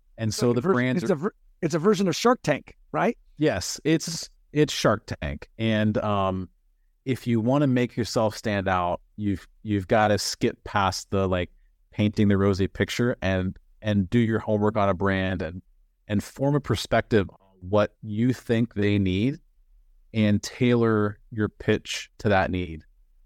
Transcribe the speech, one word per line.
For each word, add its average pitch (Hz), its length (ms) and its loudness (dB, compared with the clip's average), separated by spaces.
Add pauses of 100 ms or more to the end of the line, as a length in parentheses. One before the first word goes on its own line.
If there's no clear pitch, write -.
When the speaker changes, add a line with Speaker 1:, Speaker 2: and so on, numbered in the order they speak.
(180)
Speaker 1:
And 113 120 -4
Speaker 2:
It's - 80 -6
Speaker 1:
so 120 100 0
Speaker 2:
like 120 60 2
a - 20 0
Speaker 1:
the 123 60 -2
Speaker 2:
version, 185 120 0
Speaker 1:
brands 127 300 0
Speaker 2:
it's - 80 -2
Speaker 1:
are - 20 2
Speaker 2:
a 147 40 -2
ver-, 180 180 -6 (260)
it's 160 140 -4
a 156 40 0
version 190 280 2
of 165 80 0
Shark 240 260 2
Tank, - 340 -4 (160)
right? 170 240 0 (220)
Speaker 1:
Yes, 135 460 -2
it's, 160 440 -2 (240)
it's 147 220 2
Shark - 320 0 (160)
Tank. 73 260 -8 (120)
And, 107 400 0
um, 95 500 -2 (560)
if 127 220 -4
you 117 120 2
wanna 135 280 2
make 123 280 0
yourself 110 400 -2
stand 101 320 -4
out, 87 320 -2 (160)
you've, 101 320 -4 (140)
you've 101 260 -2
gotta 107 300 4
skip - 460 -4
past - 480 -2
the, 95 160 0
like, 90 240 -2 (400)
painting 104 380 2
the 98 80 4
rosy 98 300 2
picture 120 540 -2
and, 92 360 -2 (240)
and 101 280 0
do 120 100 4
your 110 200 2
homework 107 360 0
on 101 140 2
a 95 40 2
brand 92 480 0
and, 87 200 -10 (460)
and 101 160 -2
form 139 320 -2
a 143 40 2
perspective 110 680 0
on - 80 -20 (240)
what 104 400 0
you 113 320 -2
think 117 400 -2
they 104 260 2
need 101 400 0 (760)
and 104 300 2
tailor 113 760 0 (120)
your 107 160 -2
pitch - 680 -4
to 110 120 -2
that 95 220 2
need. 85 320 -6 (420)